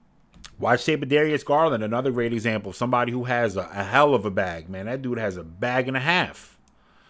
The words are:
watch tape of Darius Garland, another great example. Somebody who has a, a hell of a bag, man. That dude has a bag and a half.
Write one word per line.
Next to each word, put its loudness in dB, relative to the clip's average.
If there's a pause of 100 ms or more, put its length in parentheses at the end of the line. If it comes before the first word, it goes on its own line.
(580)
watch 2
tape 0
of -6
Darius 2
Garland, 2
another 0
great 0
example. -2
Somebody 0
who -4
has 0
a, -4
a -4
hell 6
of 2
a 0
bag, -4
man. -10
That -6
dude -4
has -4
a -10
bag -2
and -4
a 0
half. -2 (540)